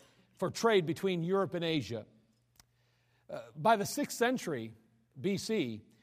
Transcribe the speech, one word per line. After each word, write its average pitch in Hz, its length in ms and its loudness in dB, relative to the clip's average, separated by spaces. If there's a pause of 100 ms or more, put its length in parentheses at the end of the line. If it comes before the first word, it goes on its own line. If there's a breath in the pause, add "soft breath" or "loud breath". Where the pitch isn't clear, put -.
(380 soft breath)
for 175 120 0
trade 202 360 4
between 170 360 0
Europe 185 320 0
and 170 100 -2
Asia. 120 400 -2 (1200)
Uh, - 100 -8 (180)
by 214 200 4
the 202 100 -2
sixth - 320 -4
century 165 540 0 (480)
B 190 160 0
C, 131 460 -2 (200 soft breath)